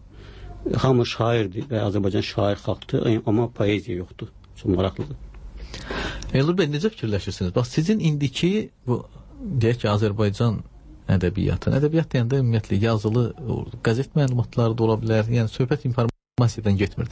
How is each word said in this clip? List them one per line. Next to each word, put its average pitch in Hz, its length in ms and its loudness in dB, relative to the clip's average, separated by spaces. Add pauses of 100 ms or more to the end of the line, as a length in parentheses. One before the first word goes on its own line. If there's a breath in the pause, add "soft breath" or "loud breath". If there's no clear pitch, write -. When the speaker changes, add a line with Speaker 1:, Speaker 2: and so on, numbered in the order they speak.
(760 loud breath)
Speaker 1:
Hamı 123 300 4
şairdir 113 640 0
və 110 120 0
Azərbaycan 101 400 0
şair 101 400 0
xalqdır, - 440 -2
e, 110 200 2
amma 117 220 2
poeziya 101 500 -2
yoxdur. 92 320 -12 (240)
Çox - 160 -4
maraqlıdır. 95 480 0 (1120 loud breath)
Speaker 2:
Elnur 147 280 2
bəy, 156 120 4
necə 165 240 -2
fikirləşirsiniz? 98 600 -4
Bax, 123 200 0
sizin 180 240 2
indiki 160 720 0 (160)
bu, 120 160 0 (320)
deyək 123 480 0
ki, 110 80 2
Azərbaycan 104 720 2 (440)
ədəbiyyatı, 92 640 2
ədəbiyyat 151 400 2
deyəndə 131 320 2
ümumiyyətlə 113 400 2
yazılı, 113 420 2 (220)
o, - 140 -2 (260)
qəzet 120 320 0
məlumatları 123 560 2
da 113 120 2
ola 110 120 4
bilər, 110 320 2
yəni 117 220 2
söhbət 135 340 0
informasiyadan 117 920 0
getmir - 320 0